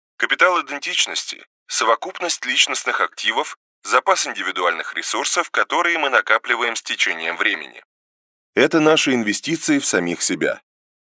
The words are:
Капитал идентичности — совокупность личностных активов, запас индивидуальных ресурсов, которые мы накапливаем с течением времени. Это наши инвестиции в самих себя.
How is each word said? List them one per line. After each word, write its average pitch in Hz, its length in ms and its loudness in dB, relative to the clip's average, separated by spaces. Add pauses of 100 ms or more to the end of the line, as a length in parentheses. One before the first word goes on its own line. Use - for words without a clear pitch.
(160)
Капитал 170 460 2
идентичности — - 800 -4 (220)
совокупность 160 800 -2
личностных 127 540 0
активов, 110 560 -2 (260)
запас 151 460 2
индивидуальных 90 640 -2
ресурсов, - 560 -4
которые 165 480 0
мы 147 100 0
накапливаем 117 680 0
с - 60 -6
течением 85 540 -4
времени. 82 460 -4 (720)
Это 160 240 4
наши 151 340 4
инвестиции 131 680 0
в - 60 -2
самих 87 360 0
себя. 78 400 -2 (420)